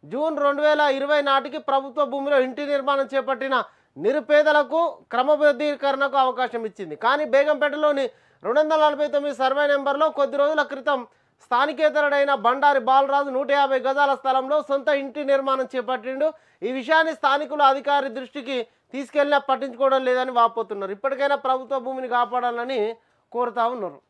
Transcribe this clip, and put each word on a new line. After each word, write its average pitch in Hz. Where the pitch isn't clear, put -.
జూన్ 285
రెండు 285
వేల 302
ఇరవై 285
నాటికి 277
ప్రభుత్వ 277
భూమిలో 277
ఇంటి 262
నిర్మాణం 277
చేపట్టిన 269
నిరుపేదలకు 294
క్రమబద్ధీకరణకు 277
అవకాశం 247
ఇచ్చింది. 175
కానీ 277
బేగంపేటలోని 285
రెండు 240
వందల 311
నలభై 294
తొమ్మిది 285
సర్వే 269
నెంబర్లో 285
కొద్ది 285
రోజుల 294
క్రితం 262
స్థానికేతరుడైన 285
బండారి 269
బాలరాజు 277
నూట 262
యాభై 277
గజాల 269
స్థలంలో 269
సొంత 277
ఇంటి 277
నిర్మాణం 269
చేపట్టిండు. 254
ఈ 233
విషయాన్ని 311
స్థానికులు 285
అధికారి 277
దృష్టికి 254
తీసుకెళ్లినా 285
పట్టించుకోవడం 262
లేదని 254
వాపోతున్నారు. 226
ఇప్పటికైనా 277
ప్రభుత్వ 262
భూమిని 262
కాపాడాలని 240
కోరుతా 240
ఉన్నారు. 202